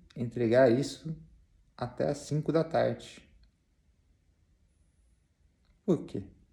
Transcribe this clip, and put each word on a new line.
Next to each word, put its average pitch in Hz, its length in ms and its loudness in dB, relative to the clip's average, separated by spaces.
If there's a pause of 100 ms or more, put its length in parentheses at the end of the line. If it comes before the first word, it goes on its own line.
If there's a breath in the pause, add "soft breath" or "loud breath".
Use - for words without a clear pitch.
(160)
entregar 120 560 4
isso 143 420 -2 (640)
até 123 320 -4
às 143 120 -4
cinco 151 340 -4
da 160 100 2
tarde." - 580 -2 (2500)
Por - 220 0
quê? - 180 -10 (300)